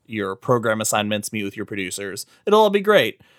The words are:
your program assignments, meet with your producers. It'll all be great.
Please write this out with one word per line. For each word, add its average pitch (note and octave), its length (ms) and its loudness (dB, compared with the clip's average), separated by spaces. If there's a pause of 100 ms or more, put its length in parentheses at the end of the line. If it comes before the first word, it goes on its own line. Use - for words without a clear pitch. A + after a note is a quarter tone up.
your G2 320 -6
program A2+ 420 0
assignments, G#2 540 -2
meet G#2+ 100 -4
with G2 140 -8
your G2+ 80 -6
producers. G2 600 -8 (200)
It'll G#3+ 160 6
all G#3+ 80 6
be G3+ 100 2
great. F#3+ 400 2 (180)